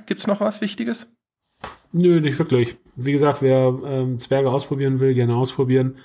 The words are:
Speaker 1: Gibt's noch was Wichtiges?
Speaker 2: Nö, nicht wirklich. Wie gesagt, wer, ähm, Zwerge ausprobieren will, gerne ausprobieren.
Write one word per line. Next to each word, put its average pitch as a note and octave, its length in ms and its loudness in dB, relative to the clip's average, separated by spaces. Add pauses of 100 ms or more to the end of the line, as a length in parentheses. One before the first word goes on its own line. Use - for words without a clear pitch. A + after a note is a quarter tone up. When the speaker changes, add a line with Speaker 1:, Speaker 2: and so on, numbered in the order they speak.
Speaker 1:
Gibt's - 200 -6
noch G3+ 140 -2
was G#3 200 -4
Wichtiges? A3+ 460 -6 (840)
Speaker 2:
Nö, E3+ 280 4
nicht C#3+ 180 -2
wirklich. B2 380 0 (200)
Wie C3 160 -2
gesagt, C#3+ 280 2
wer, C3 340 2 (120)
ähm, C3 320 -4
Zwerge C3+ 320 0
ausprobieren C3+ 500 -2
will, C3+ 140 2
gerne A#2+ 200 2
ausprobieren. C3 600 0 (100)